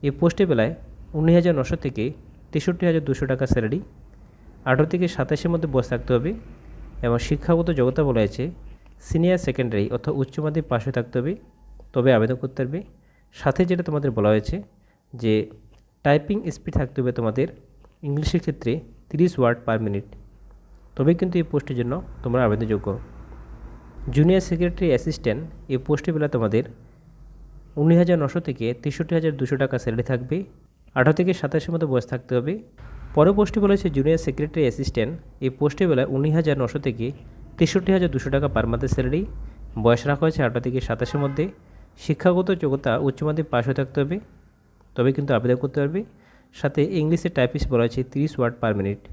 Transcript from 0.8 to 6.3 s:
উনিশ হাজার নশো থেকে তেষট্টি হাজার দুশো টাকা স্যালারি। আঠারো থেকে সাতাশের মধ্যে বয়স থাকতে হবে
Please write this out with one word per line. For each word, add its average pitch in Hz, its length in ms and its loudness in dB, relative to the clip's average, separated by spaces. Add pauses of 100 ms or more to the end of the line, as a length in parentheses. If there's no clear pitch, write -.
উনিশ 165 200 6
হাজার 170 200 2
নশো 131 160 -2
থেকে 123 280 -4 (480)
তেষট্টি 170 340 0
হাজার 165 240 2
দুশো 135 220 0
টাকা 131 220 0
স্যালারি। 120 260 0 (880)
আঠারো 135 220 6
থেকে 180 140 0 (100)
সাতাশের 151 380 -2
মধ্যে 160 200 -2
বয়স 123 200 2
থাকতে 117 200 -4
হবে 131 180 0 (760)